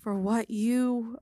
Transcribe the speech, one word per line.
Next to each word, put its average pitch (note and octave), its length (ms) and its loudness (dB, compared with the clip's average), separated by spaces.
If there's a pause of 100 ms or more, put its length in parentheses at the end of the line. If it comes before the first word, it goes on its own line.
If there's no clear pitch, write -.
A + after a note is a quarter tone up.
for G#3 140 -4
what G3+ 340 0
you A#3+ 720 0